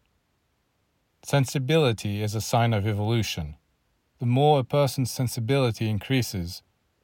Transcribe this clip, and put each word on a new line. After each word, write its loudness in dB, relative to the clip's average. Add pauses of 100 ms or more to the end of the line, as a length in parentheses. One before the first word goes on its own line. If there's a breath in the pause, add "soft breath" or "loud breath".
(1200)
Sensibility 0
is -2
a -2
sign 2
of 0
evolution. -2 (640)
The -2
more 4
a 0
person's 0
sensibility -2
increases, -4 (420)